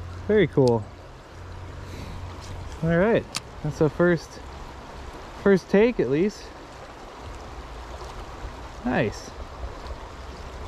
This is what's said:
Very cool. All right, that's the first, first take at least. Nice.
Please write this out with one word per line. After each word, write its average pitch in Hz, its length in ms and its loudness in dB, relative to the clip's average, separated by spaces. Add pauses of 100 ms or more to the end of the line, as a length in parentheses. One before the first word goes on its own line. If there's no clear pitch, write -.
(280)
Very 208 180 8
cool. 120 380 6 (2000)
All 165 120 6
right, 190 280 6 (400)
that's 151 160 0
the 151 100 6
first, - 480 4 (1040)
first 196 280 6
take 220 280 6
at 127 100 4
least. 165 360 2 (2500)
Nice. 170 460 0 (1400)